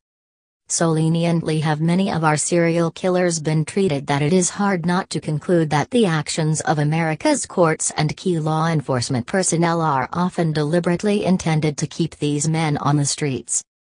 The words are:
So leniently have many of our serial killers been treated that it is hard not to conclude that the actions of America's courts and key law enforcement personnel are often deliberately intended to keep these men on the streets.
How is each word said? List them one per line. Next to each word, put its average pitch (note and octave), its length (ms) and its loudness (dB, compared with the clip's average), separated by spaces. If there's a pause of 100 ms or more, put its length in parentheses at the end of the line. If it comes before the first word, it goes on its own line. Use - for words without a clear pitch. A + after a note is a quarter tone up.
(680)
So E3 220 0
leniently E3 720 0
have D3+ 200 0
many F3 300 2
of D#3+ 140 0
our D3+ 120 4
serial E3+ 540 2
killers F3+ 480 0
been D#3 260 0
treated D3 420 -2
that C#3+ 160 0
it D3 100 2
is F#3 180 2
hard G3 360 -2
not F3+ 240 -2
to D#3+ 100 -4
conclude D#3+ 500 0
that D3 200 0
the A#3 160 4
actions D#3 560 0
of D#3 160 0
America's D#3+ 680 0
courts - 500 2
and D3+ 200 -2
key F3 220 -2
law D#3 280 0
enforcement C3+ 600 -2
personnel E3+ 540 0
are C#3+ 320 0
often F3 400 0
deliberately F3 720 0
intended D#3 540 0
to D#3 80 -4
keep - 300 -4
these D3 320 -2
men D#3+ 300 0
on C#3+ 180 2
the C#3+ 80 2
streets. - 580 -4 (340)